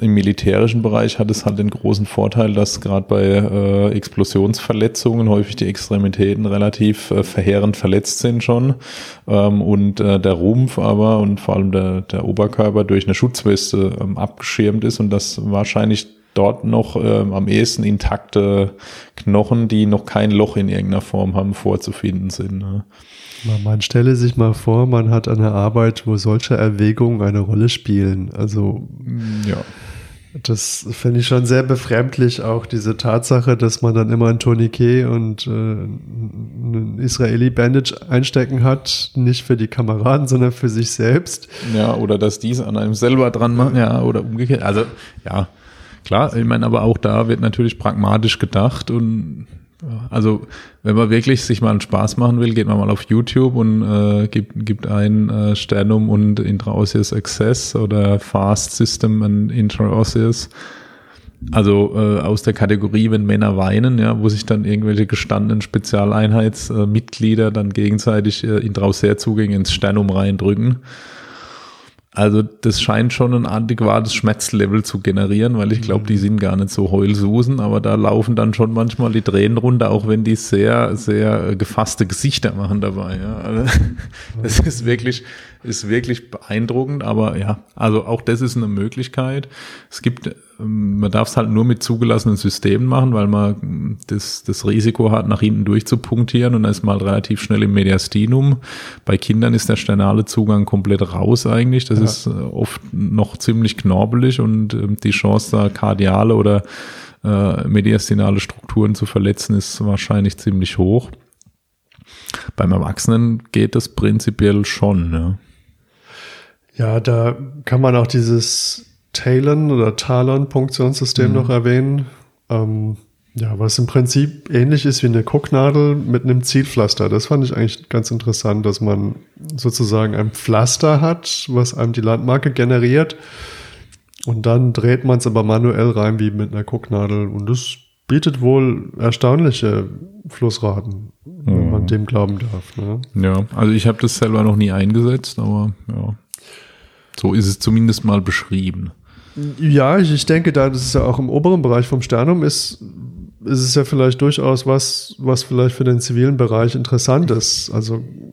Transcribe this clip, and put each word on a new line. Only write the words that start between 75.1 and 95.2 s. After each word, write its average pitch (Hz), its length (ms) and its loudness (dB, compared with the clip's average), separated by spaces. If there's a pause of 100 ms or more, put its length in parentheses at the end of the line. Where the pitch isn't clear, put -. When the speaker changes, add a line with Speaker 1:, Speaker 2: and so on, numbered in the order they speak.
Speaker 1:
weil 104 160 0
ich 113 100 0
glaub, 101 220 -2
Speaker 2:
Mhm. - 40 -10
Speaker 1:
die 104 100 2
sind 101 220 0
gar 95 160 0
nicht 98 160 0
so 98 180 -2
heulsusen, 104 720 2
aber 107 200 0
da 107 140 0
laufen 107 420 0
dann 110 200 0
schon 113 180 0
manchmal 113 380 -2
die 110 100 0
Tränen 104 380 2
runter, 117 320 2
auch 107 160 0
wenn 107 160 0
die 110 120 2
sehr, 113 600 0
sehr, 107 540 0
äh, 104 60 -2
gefasste 101 520 -4
Gesichter 101 480 -4
machen 101 260 -2
dabei. 95 400 -6
Ja. 107 160 -8
Also, 110 280 -4
<laughs> - 760 -2
das 110 180 0
ist 120 260 -2
wirklich, 120 400 -2 (360)
ist 110 280 -8
wirklich 120 420 -4
beeindruckend, 123 720 -4
aber 107 340 0
ja, 104 220 -4 (160)
also 110 320 0
auch 117 140 -4
das 117 200 -2
ist 123 160 -2
eine 113 100 -2
Möglichkeit. 127 800 -6 (440)
Es - 100 -16
gibt, - 320 -4 (260)
ähm, 104 400 -2
man 104 120 0
darf's 113 240 0
halt 113 140 0
nur 110 160 2
mit 120 180 0
zugelassenen 113 540 2
Systemen 101 500 0
machen, 131 260 2
weil 104 140 2
man, 104 340 2
ähm, 98 360 -6 (100)
das, - 360 -6
das - 220 -6
Risiko 107 460 2
hat, 110 160 0